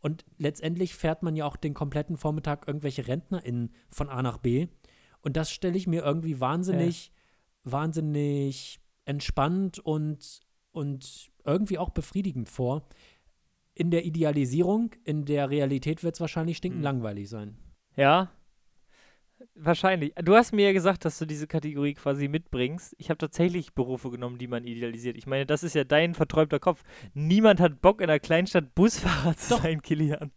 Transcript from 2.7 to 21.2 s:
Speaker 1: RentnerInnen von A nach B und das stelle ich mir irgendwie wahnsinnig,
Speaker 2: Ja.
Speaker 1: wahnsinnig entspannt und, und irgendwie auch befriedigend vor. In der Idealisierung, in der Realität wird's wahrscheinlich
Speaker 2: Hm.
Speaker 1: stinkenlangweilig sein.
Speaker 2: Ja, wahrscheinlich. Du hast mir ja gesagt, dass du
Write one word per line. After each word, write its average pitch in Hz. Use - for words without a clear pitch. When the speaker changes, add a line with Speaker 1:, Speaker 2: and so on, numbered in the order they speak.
Speaker 1:
RentnerInnen 123
von 143
A 127
nach 120
B 131
und 143
das 160
stelle 180
ich 185
mir 165
irgendwie 151
wahnsinnig, 170
Speaker 2:
Ja. -
Speaker 1:
wahnsinnig 147
entspannt 156
und, 151
und 143
irgendwie 190
auch 180
befriedigend 156
vor. 131
In 170
der 170
Idealisierung, 165
in 151
der 143
Realität 139
wird's 165
wahrscheinlich 165
Speaker 2:
Hm. -
Speaker 1:
stinkenlangweilig 123
sein. 107
Speaker 2:
Ja, 160
wahrscheinlich. 165
Du 180
hast 233
mir 202
ja 196
gesagt, 185
dass 156
du 160